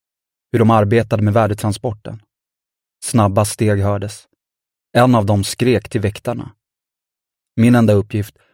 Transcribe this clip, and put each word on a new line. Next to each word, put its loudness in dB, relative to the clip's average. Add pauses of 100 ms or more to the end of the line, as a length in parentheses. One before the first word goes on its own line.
(520)
Hur -2
de 4
arbetade 0
med 0
värdetransporten. -4 (800)
Snabba 0
steg -2
hördes. -6 (680)
En 4
av 0
dem 0
skrek -2
till -4
väktarna. -8 (1000)
Min 4
enda 4
uppgift -4 (160)